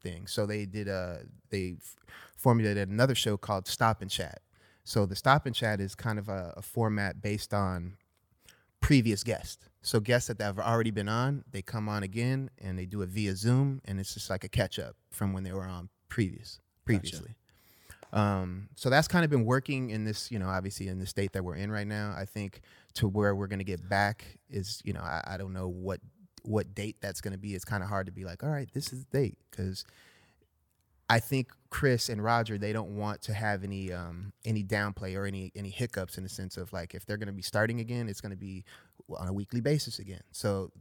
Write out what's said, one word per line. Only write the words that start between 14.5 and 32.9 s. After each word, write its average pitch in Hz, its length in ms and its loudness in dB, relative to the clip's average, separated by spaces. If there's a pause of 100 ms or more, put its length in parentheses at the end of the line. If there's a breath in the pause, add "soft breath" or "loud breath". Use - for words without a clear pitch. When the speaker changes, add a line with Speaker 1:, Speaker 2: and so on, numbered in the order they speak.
Speaker 1:
up 64 180 -8 (160)
from 98 220 0
when 95 100 -2
they 92 100 -6
were 95 120 -4
on 90 240 -8 (180)
previous, - 520 -2 (260)
Speaker 2:
Gotcha. 107 140 4
Speaker 1:
previously. 87 360 -10 (760 loud breath)
Um, 98 640 0
so - 140 0
that's 147 200 6
kind 175 160 6
of 151 40 4
been 131 140 4
working 131 460 2
in 107 160 -2
this, 110 260 -4
you 110 80 -2
know, 92 80 0
obviously 95 400 -2
in 92 120 -4
the 92 60 -4
state 98 280 -2
that 95 100 -2
we're 87 120 -4
in 101 140 -4
right 104 180 -2
now. 104 300 -4
I 98 60 -4
think 101 380 -6 (320 soft breath)
to 110 140 4
where 101 280 4
we're 98 120 -2
gonna 95 180 -2
get 90 240 -6
back 101 360 4 (240)
is, 98 360 -6
you 101 80 -2
know, 82 80 -6
I, 85 240 -4
I 92 120 -6
don't 95 140 -8
know 92 160 -4
what, 92 320 -4 (440)
what 104 300 0
date 104 280 -6
that's 98 180 -4
gonna 98 180 -4
be. 98 160 -6
It's 90 120 -6
kinda 98 200 -2
hard 98 200 0
to 92 80 -10
be 95 100 -8
like, 90 200 -10
"All 147 60 0
right, 139 240 -2
this 135 200 -4
is 131 120 -8
the - 140 0
date," 139 180 2 (140)
'cause 92 320 -4 (1300 soft breath)
I 117 100 8
think 131 320 -2 (180)
Chris 127 400 2
and 104 120 -2
Roger, 113 360 2
they 104 160 -2
don't 104 240 -4